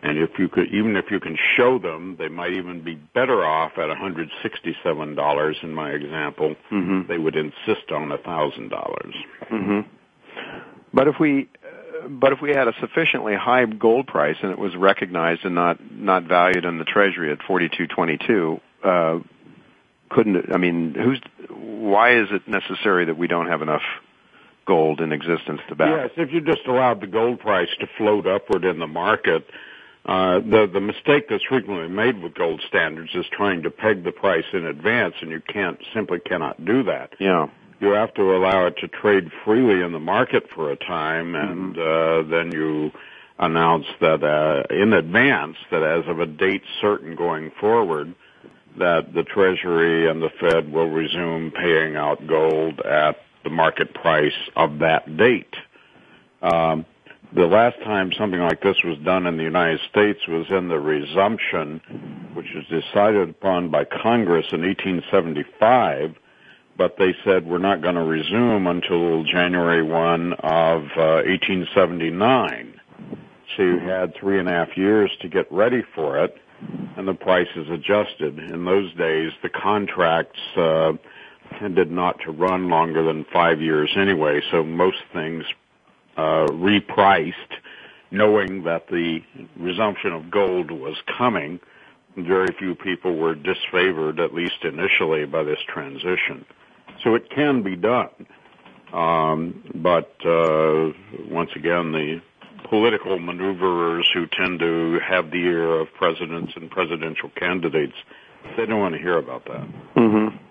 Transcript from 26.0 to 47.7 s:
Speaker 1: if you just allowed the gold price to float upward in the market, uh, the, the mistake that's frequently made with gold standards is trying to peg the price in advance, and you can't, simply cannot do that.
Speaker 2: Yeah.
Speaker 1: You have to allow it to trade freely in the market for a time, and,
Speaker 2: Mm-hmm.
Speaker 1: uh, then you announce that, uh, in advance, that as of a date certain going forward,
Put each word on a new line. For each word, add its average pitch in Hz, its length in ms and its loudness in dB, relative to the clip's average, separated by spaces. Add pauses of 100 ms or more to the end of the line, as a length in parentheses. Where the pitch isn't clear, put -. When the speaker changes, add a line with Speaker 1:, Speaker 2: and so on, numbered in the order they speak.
Speaker 1:
if 156 180 -4
you 165 80 0
just 147 260 -2
allowed 123 340 2
the 104 60 -10
gold 113 320 0
price 95 300 0 (100)
to 98 80 -6 (100)
float 104 300 2
upward 95 380 0
in 90 140 0
the 80 80 -6
market, 85 600 0 (580)
uh, 92 340 2
the, 107 320 6
the 98 80 0
mistake 143 500 0
that's 104 140 -2
frequently 95 440 -2
made 104 340 0
with 85 120 -10
gold 82 340 -2
standards 82 460 -2
is 90 180 -4
trying 98 320 0
to 80 80 -4
peg 104 320 0
the 87 80 -2
price 87 420 0
in 87 120 -4
advance, 87 560 -2
and 82 100 -12
you 78 100 -10
can't, 90 380 -6 (140)
simply 95 260 -4
cannot 80 440 -4
do 117 200 2
that. 71 360 -4
Speaker 2:
Yeah. 90 280 2 (320)
Speaker 1:
You 101 100 2
have 104 260 2
to 95 200 4
allow 92 320 4
it 87 100 -2
to 90 100 -8
trade 95 440 2 (120)
freely 107 400 4
in 87 80 -4
the 82 80 -6
market 107 540 0
for 76 180 -4
a 71 40 -2
time, 82 600 -4
and, 92 400 -6
Speaker 2:
Mm-hmm. 80 520 2
Speaker 1:
uh, 82 80 -2
then 82 160 0
you 78 400 -2 (460)
announce 82 480 2 (140)
that, 80 240 2
uh, 76 400 2 (100)
in 104 200 4
advance, 90 640 2 (140)
that 80 120 0
as 80 240 0
of 82 120 -4
a 85 60 0
date 95 380 -2 (180)
certain 82 340 -2
going 80 440 -4
forward, 90 560 0 (600)